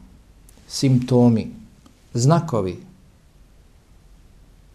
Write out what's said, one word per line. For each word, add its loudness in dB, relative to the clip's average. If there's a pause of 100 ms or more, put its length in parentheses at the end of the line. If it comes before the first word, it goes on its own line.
(680)
simptomi, 0 (680)
znakovi 0 (2000)